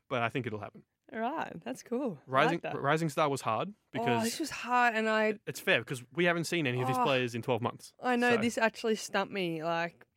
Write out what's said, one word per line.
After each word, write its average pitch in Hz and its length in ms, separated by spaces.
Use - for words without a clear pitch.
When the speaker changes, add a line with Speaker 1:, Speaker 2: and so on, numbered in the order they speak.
Speaker 1:
but 123 120
I 117 80
think 123 160
it'll 104 140
happen. - 240
Speaker 2:
Right. 254 400
That's 247 200
cool. 240 340
I 131 40
Speaker 1:
Rising, 151 240
Speaker 2:
like 160 180
that. - 80
Speaker 1:
Rising 156 280
Star 151 200
was 135 120
hard 127 320
because 233 280
Speaker 2:
Oh, - 20
this 233 160
was 311 100
hard, 240 460
and 220 120
I 220 280
Speaker 1:
it's - 140
fair 165 200
because 123 240
we 175 120
haven't 170 200
seen 170 200
any 123 160
of 127 60
these 254 100
Speaker 2:
Oh. 247 60
Speaker 1:
players 127 320
in 117 60
twelve 113 200
months. - 400
Speaker 2:
I 247 140
know, 240 200
Speaker 1:
So 220 60
Speaker 2:
this 233 160
actually 226 380
stumped - 380
me, 170 300
like, 170 420